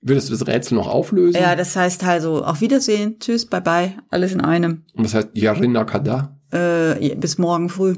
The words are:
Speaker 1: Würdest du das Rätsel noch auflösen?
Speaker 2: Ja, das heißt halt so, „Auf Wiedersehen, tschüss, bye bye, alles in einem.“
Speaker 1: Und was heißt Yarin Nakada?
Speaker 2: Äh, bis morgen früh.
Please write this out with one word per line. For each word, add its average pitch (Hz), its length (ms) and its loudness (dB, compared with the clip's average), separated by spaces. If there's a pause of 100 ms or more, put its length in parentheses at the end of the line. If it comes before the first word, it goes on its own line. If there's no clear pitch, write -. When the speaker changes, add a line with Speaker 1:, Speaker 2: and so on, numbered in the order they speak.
Speaker 1:
Würdest 131 280 0
du 123 40 -4
das 117 120 -2
Rätsel 120 300 -2
noch 101 120 0
auflösen? 175 540 2
Speaker 2:
Ja, 175 140 4
das 180 200 -4
heißt 180 300 0
halt 175 160 2
so, 160 220 0
„Auf 156 180 -2
Wiedersehen, 220 580 0
tschüss, 233 280 -2
bye 180 140 -2
bye, 175 320 0 (160)
alles 180 220 0
in 185 100 -2
einem.“ 165 520 0
Speaker 1:
Und 113 120 0
was 107 100 -2
heißt 107 180 0
Yarin 107 380 2
Nakada? 123 640 -2 (140)
Speaker 2:
Äh, 165 640 0
bis - 240 -4
morgen 175 300 0
früh. 185 280 0